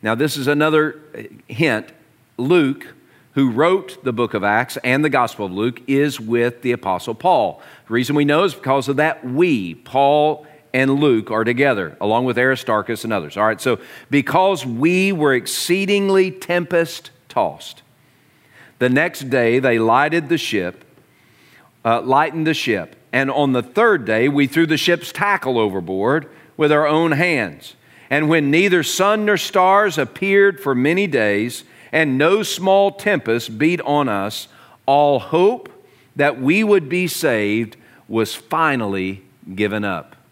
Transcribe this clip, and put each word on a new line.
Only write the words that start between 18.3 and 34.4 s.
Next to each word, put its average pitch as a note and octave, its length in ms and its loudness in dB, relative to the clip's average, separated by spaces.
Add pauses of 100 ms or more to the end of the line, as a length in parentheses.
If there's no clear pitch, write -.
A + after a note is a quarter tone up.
the B2 80 2
next C#3 420 0
day A#2+ 300 2
they B2 200 2
lighted C#3+ 500 2
the E3 80 0
ship, F#2 480 -4 (960)
uh, A#2 160 2
lightened D3+ 480 0
the D#3+ 60 0
ship, G#2 420 -4 (160)
and C3+ 180 0
on C#3 220 2
the B2+ 100 2
third G3+ 440 0
day A2 240 2
we C#3+ 180 2
threw E3 180 2
the D3+ 120 0
ship's E3+ 340 0
tackle F#3 480 -2
overboard G2+ 680 -2 (260)
with D3+ 160 2
our D3+ 160 2
own D#3+ 240 2
hands. C#3 640 -4 (340)
And D3+ 200 0
when D#3 200 2
neither F3 320 2
sun G#3 440 0
nor G#3 100 2
stars F#3+ 600 2
appeared G3 640 2
for C#3 120 -2
many D#3 320 0
days, A2+ 600 -2 (260)
and D3 260 0
no F3+ 260 4
small F#3+ 480 2
tempest A#2 680 -4
beat E3 220 0
on C#3+ 260 0
us, G#2 400 -6 (380)